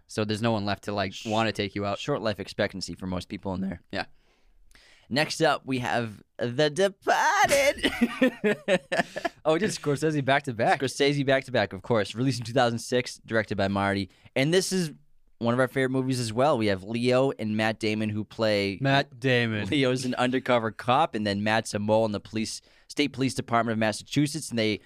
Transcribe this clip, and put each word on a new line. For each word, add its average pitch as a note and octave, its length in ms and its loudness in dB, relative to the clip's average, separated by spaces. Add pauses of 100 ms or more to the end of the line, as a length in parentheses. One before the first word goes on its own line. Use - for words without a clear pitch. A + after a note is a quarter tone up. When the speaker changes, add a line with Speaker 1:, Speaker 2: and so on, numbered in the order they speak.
Speaker 1:
So - 180 -2
there's G#2+ 180 -2
no A#2 100 2
one G#2 120 -2
left G2+ 200 -4
to, G#2 80 -6
like, G2 200 -2
Speaker 2:
Sh-, - 140 -12
Speaker 1:
wanna A2 260 0
take G#2 220 -4
you G2+ 100 -4
out. G2+ 140 -4
Speaker 2:
short C3+ 240 -4
life G#2 160 -4
expectancy F#2+ 560 -6
for F#2 140 -10
most F2+ 200 -6
people G2 240 -8
in F#2 80 -6
there. F#3+ 300 -8
Speaker 1:
Yeah. F#2+ 140 -6 (1040)
Speaker 2:
Next D3 320 0
up, D3 240 2
we B2+ 140 -2
have A2 420 -4 (160)
The B2+ 320 0
Departed. C#4 1200 2 (280)
<laughs> G#3 600 2 (680)
Speaker 1:
Oh, D#3+ 60 4
we E3 60 2
did G3+ 120 0
Scorsese D3 540 -2
back C#3 200 2
to B2 100 -6
back. C3+ 260 2
Speaker 2:
Scorsese C#3 460 2
back C3+ 180 2
to B2 80 -14
back, G#2 220 0
of F#2 80 -10
course. G#2+ 320 0
Released B2 240 0
in A#2 80 -8
two A2+ 80 -10
thousand A#2+ 240 4
six, - 480 -2
directed A2 320 0
by G2 100 2
Marty. G2 400 0 (260)
And C#3+ 200 2
this F#3 180 2
is F3 200 0 (440)
one A#2 160 0
of B2 80 2
our B2+ 80 4
favorite C3 220 0
movies C3 280 0
as A2+ 140 -4
well. C3 240 2
We A2 120 2
have F#2+ 140 0
Leo B2 560 2
and G#2+ 160 -4
Matt A2 240 0
Damon, G#2+ 300 0
who G#2 160 -4
play G2+ 560 0
Speaker 1:
Matt C#3 400 0
Damon. A2+ 480 0
Speaker 2:
Leo's B2+ 380 2
an B2+ 80 -2
undercover B2 560 0
cop, C3+ 440 0
and G#2+ 120 -2
then G2+ 180 0
Matt's A2 300 0
a G#2 40 -2
mole A2 280 4
in G#2 60 -2
the G2 80 -4
police, - 420 -6 (260)
state D3 240 0
police B2+ 220 -2
department A#2 400 0
of G#2+ 40 -2
Massachusetts, C#3+ 680 -2
and A#2 100 -4
they G#2+ 280 2